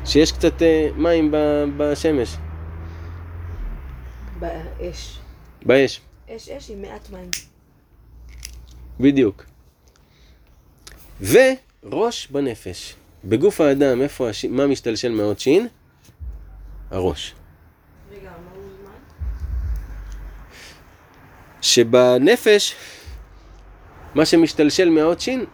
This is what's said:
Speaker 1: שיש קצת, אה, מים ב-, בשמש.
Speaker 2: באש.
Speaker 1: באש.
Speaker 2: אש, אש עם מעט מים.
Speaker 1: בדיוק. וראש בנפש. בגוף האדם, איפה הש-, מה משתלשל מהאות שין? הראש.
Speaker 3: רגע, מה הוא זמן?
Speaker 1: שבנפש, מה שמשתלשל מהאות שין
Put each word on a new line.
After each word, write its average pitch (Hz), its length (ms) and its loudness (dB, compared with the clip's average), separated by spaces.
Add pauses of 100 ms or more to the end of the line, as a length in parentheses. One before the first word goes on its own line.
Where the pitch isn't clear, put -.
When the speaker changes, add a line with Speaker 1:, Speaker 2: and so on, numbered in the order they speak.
Speaker 1:
שיש 151 280 4
קצת, 170 300 0
אה, 156 340 4
מים 160 340 2
ב-, 147 340 2 (120)
בשמש. 147 600 0 (2000)
Speaker 2:
באש. 170 800 -12 (440)
Speaker 1:
באש. 131 380 2 (280)
Speaker 2:
אש, - 200 -18
אש 277 220 -16
עם 202 120 -14
מעט 208 280 -18
מים. 185 200 -16 (1700)
Speaker 1:
בדיוק. 131 440 2 (1800)
וראש 214 1080 0
בנפש. 127 640 -6 (300)
בגוף 135 360 2
האדם, 139 420 4
איפה 135 260 -2
הש-, - 160 -8
מה 127 220 0
משתלשל 123 460 -2
מהאות 104 280 -2
שין? 190 280 4 (1200)
הראש. 90 440 -4 (760)
Speaker 3:
רגע, 190 180 -20
מה 175 240 -20
הוא 196 80 -18 (180)
זמן? 202 100 -20 (2750)
Speaker 1:
שבנפש, 127 1120 4 (1400)
מה 151 120 4
שמשתלשל 165 640 4
מהאות 160 300 2
שין 247 340 -2